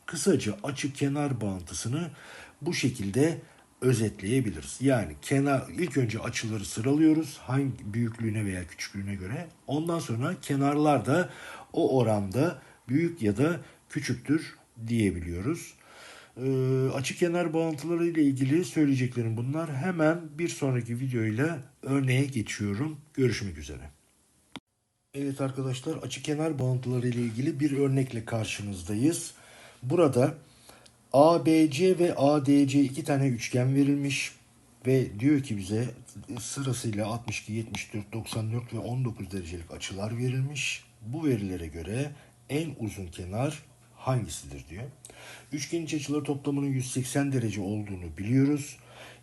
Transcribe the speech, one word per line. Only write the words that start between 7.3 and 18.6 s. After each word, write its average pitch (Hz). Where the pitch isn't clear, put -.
hangi 123
büyüklüğüne 110
veya 90
küçüklüğüne 101
göre. 113
Ondan 160
sonra 139
kenarlar 143
da 135
o 139
oranda 110
büyük 156
ya 104
da 156
küçüktür -
diyebiliyoruz. 98
Ee, 123
açı 131
kenar 170
bağıntıları 165
ile 160
ilgili 139